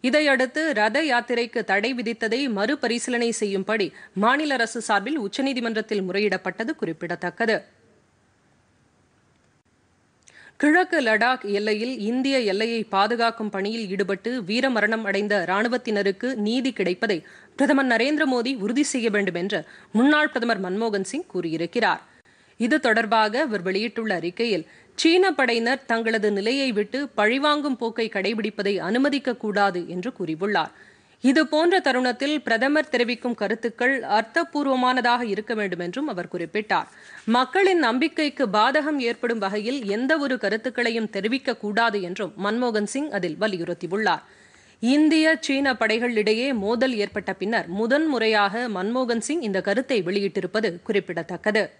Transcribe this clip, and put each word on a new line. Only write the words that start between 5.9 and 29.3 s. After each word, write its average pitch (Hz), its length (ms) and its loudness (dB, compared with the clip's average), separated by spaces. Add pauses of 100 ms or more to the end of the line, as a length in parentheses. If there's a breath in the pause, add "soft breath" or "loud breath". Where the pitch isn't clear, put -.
முறையிடப்பட்டது 196 720 -2
குறிப்பிடத்தக்கது. 175 760 -2 (3000 loud breath)
கிழக்கு 349 440 4
லடாக் 233 380 2 (140)
எல்லையில் 214 340 -2 (160)
இந்திய 262 260 0 (160)
எல்லையை 220 300 0 (140)
பாதுகாக்கும் 226 600 0
பணியில் 214 380 -4
ஈடுபட்டு 202 400 -2 (160)
வீரமரணம் 226 600 0
அடைந்த 202 260 0 (140)
ராணுவத்தினருக்கு 214 800 0 (160)
நீதி 247 320 0
கிடைப்பதை 185 380 -2 (380 loud breath)
பிரதமர் 269 380 2
நரேந்திர 294 400 2
மோடி 247 200 0 (120)
உறுதி 247 260 2
செய்ய 233 240 0
வேண்டும் 185 280 0
என்று 196 180 -2 (360 loud breath)
முன்னாள் 302 360 4
பிரதமர் 226 320 -2
மன்மோகன் 202 460 -2
சிங் 311 220 -6
கூறியிருக்கிறார். 170 720 -2 (560 soft breath)
இது 240 200 4
தொடர்பாக 220 640 2
அவர் 214 220 -2
வெளியிட்டுள்ள 214 500 -2
அறிக்கையில், 175 460 -2 (360 loud breath)
சீன 359 400 6
படையினர் 240 520 2
தங்களது 226 460 2
நிலையை 254 320 0 (100)
விட்டு 214 220 -2 (180)
பழிவாங்கும் 269 640 2
போக்கை 226 340 -2
கடைபிடிப்பதை 208 600 -2 (120)
அனுமதிக்க 254 560 0